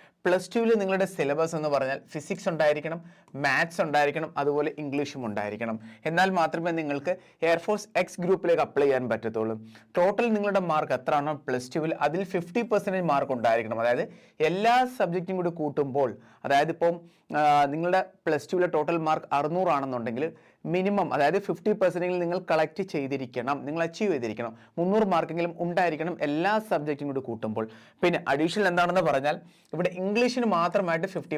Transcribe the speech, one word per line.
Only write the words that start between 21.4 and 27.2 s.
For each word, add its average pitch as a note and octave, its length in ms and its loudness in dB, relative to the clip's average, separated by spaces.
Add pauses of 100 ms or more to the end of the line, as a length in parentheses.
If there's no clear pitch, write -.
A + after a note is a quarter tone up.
ഫിഫ്റ്റി F#3+ 260 0 (100)
പെർസെൻറ്റേജ് F3+ 420 2
നിങ്ങൾ F3 160 -2 (100)
കളക്ട് D#3+ 340 0 (100)
ചെയ്തിരിക്കണം, C3+ 640 -4 (100)
നിങ്ങൾ D#3+ 180 -2
അച്ചീവ് E3 280 -2
ചെയ്തിരിക്കണം. A#2 380 -4 (260)
മുന്നൂറ് G3 360 2
മാർക്കെങ്കിലും E3 400 0 (120)
ഉണ്ടായിരിക്കണം E3+ 500 0 (120)
എല്ലാ E3 260 0 (180)
സബ്ജക്റ്റും D3 400 -2
കൂടി C3 160 -4